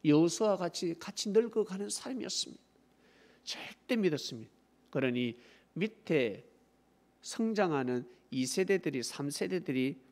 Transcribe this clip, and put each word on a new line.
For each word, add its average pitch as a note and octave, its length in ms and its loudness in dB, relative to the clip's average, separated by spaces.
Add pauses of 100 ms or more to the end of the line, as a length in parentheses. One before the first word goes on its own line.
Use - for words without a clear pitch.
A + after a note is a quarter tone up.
여호수아 E3+ 520 6
같이, F3 420 -4
같이 - 300 -8
늙어가는 G#3 600 0
사람이었습니다. - 720 -6 (800)
절대 - 520 -6
믿었습니다. D3 560 0 (380)
그러니 B2 480 0 (360)
밑에 D3+ 720 0 (760)
성장하는 D3+ 880 0 (240)
이 C3 140 0
세대들이, F3 580 0
삼 C#3+ 260 -4
세대들이 C#3 720 -2 (120)